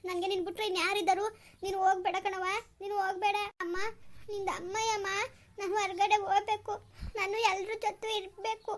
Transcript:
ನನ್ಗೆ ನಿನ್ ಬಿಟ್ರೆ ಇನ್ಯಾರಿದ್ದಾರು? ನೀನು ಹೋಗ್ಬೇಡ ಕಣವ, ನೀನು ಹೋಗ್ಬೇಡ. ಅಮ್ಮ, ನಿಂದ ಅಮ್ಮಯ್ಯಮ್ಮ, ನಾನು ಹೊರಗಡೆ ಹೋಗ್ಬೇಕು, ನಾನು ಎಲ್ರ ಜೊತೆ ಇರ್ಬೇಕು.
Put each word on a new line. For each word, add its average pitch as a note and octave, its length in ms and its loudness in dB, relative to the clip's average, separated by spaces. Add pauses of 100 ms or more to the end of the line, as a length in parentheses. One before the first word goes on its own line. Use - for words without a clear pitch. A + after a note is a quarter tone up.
ನನ್ಗೆ F4+ 220 -2
ನಿನ್ F#4+ 180 0
ಬಿಟ್ರೆ F#4 220 -4
ಇನ್ಯಾರಿದ್ದಾರು? F#4+ 600 2 (340)
ನೀನು G4 160 -2
ಹೋಗ್ಬೇಡ F#4 440 2
ಕಣವ, F#4+ 220 -2 (360)
ನೀನು G4+ 140 -4
ಹೋಗ್ಬೇಡ. G4 420 0 (240)
ಅಮ್ಮ, F4 160 -2 (540)
ನಿಂದ G4 180 -2
ಅಮ್ಮಯ್ಯಮ್ಮ, G4+ 580 0 (520)
ನಾನು G4 160 -2
ಹೊರಗಡೆ G4 400 4
ಹೋಗ್ಬೇಕು, G#4 580 2 (440)
ನಾನು G4+ 220 0
ಎಲ್ರ G4 320 2 (120)
ಜೊತೆ G#4+ 340 -2
ಇರ್ಬೇಕು. G#4 600 -4